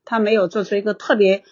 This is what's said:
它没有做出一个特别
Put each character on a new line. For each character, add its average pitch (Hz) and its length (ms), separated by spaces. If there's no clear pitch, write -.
它 226 140
没 214 140
有 202 140
做 214 160
出 202 120
一 202 60
个 208 120
特 - 220
别 196 360